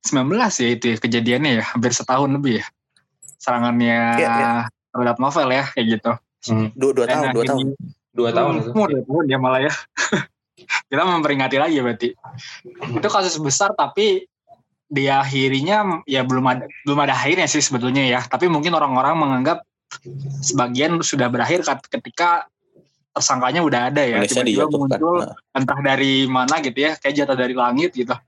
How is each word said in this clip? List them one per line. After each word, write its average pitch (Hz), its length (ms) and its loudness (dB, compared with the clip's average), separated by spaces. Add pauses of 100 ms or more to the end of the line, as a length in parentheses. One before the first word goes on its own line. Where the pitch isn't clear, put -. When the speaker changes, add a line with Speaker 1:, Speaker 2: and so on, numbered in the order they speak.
Speaker 1:
sembilan 131 220 0
belas 214 320 0
ya 120 160 2
itu 117 180 -2
ya 113 80 -2
kejadiannya 120 560 0
ya, 107 60 -2 (100)
hampir 120 220 0
setahun 135 340 0
lebih 135 320 0
ya. - 40 -8 (760)
Serangannya 120 600 2 (200)
Speaker 2:
Iya, - 180 2
iya. 120 140 2 (400)
Speaker 1:
terhadap 120 260 0
novel 143 320 0
ya, 135 140 2 (100)
kayak 117 140 0 (100)
gitu. 120 140 -2 (400)
Speaker 3:
Hmm. 110 240 2
Speaker 2:
Dua, 135 180 2
dua 123 140 2
Speaker 1:
Dan 127 80 2
Speaker 2:
tahun, 151 180 0
dua 117 80 2
Speaker 1:
akhirnya 127 80 0
Speaker 2:
tahun. 135 180 0 (420)
Speaker 3:
Dua 120 260 0
tahun 143 180 2
Speaker 1:
Hmm, 156 80 -2
Speaker 3:
itu. - 140 -4
Speaker 1:
oh, 214 160 4
dua 131 160 0
tahun 156 240 0
ya 135 80 0
malah 131 240 2
ya. 151 100 0 (220)
<laughs> - 960 -6
Kita 143 160 0
memperingati 143 500 0
lagi 151 220 2
ya 127 60 0
berarti. 120 240 -2 (840)
Itu 151 160 -2
kasus 185 320 0
besar 156 340 0
tapi 185 540 0 (640)
diakhirinya 139 1200 0
ya 131 160 0
belum 131 240 0
ada, 127 160 -2 (180)
belum 143 220 0
ada 135 80 2
akhirnya 160 320 0
sih 147 160 0
sebetulnya 127 480 0
ya. 123 160 2
Tapi 175 240 0
mungkin 160 240 0
orang-orang 139 420 2
menganggap 143 460 0 (800)
sebagian 139 640 0
sudah 127 240 0
berakhir 123 320 0
kat-, 139 260 -4
ketika 170 640 -2 (640)
tersangkanya 127 480 0
udah 131 320 0
ada 147 80 2
ya. 120 160 2
Speaker 2:
Vonisnya 104 240 0
Speaker 1:
Tiba-tiba 120 240 2
Speaker 2:
dijatuhkan. 143 340 0
Speaker 1:
muncul 170 220 2
Speaker 2:
Nah. - 140 -8 (180)
Speaker 1:
entah 135 320 -2
dari 135 280 2 (120)
mana 131 300 0 (100)
gitu 123 160 -4
ya, 156 160 2
kayak 143 240 -2
jatuh 135 160 0
dari 123 160 0
langit 127 400 0
gitu. 123 240 -4 (100)